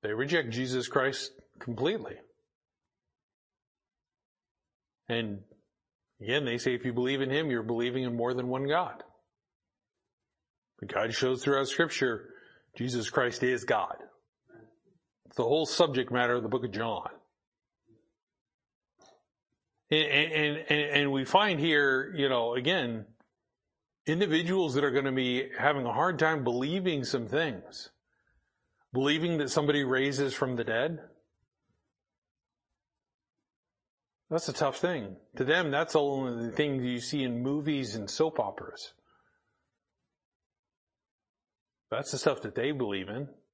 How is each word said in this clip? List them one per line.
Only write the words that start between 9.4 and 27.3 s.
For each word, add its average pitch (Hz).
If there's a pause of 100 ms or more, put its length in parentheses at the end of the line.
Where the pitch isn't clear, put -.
But -
God 110
shows 127
throughout 139
Scripture, 127 (480)
Jesus 123
Christ 123
is 127
God. 107 (1300)
It's -
the 127
whole 147
subject 131
matter 123
of 123
the 110
book 117
of 113
John. 107 (2750)
And, 156
and, 151
and, 151
and 143
we 135
find 190
here, 143
you 139
know, 120
again, 127 (960)
individuals 170
that 143
are 143
gonna 135
be 127
having 139
a 117
hard 151
time 156
believing 143
some 117
things. 143 (1000)